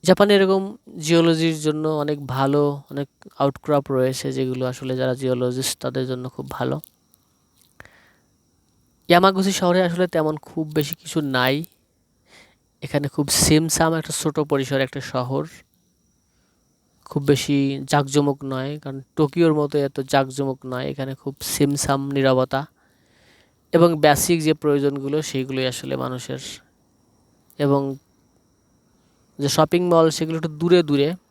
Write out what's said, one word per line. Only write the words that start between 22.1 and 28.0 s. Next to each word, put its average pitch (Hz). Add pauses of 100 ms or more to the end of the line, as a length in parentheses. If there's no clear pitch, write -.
নীরবতা 135 (1160)
এবং 170 (160)
বেসিক 151
যে 156 (100)
প্রয়োজনগুলো 143 (140)
সেইগুলোই 131
আসলে 135 (100)
মানুষের, 131 (1200)
এবং 139 (1600)